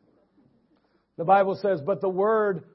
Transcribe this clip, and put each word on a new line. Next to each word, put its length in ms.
The 80
Bible 360
says, 200
"But 200
the 80
word 560